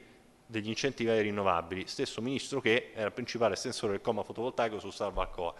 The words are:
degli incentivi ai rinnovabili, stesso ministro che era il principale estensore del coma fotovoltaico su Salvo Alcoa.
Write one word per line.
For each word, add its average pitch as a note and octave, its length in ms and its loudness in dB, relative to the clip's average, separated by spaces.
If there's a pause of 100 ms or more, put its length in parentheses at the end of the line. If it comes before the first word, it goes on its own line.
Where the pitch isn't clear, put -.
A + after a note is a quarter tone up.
(440)
degli A2 240 -4
incentivi A#2 420 0
ai A2 120 6
rinnovabili, F#2 640 2
stesso - 340 -4
ministro C3 400 -2
che A#2 340 4
era A2 120 -2
il G2 60 0
principale A#2 420 2
estensore A2+ 380 -2
del G2 80 -2
coma G#2+ 240 0
fotovoltaico A2+ 560 -2
su F#2+ 100 -10
Salvo F#2+ 300 -2
Alcoa. F2+ 400 -2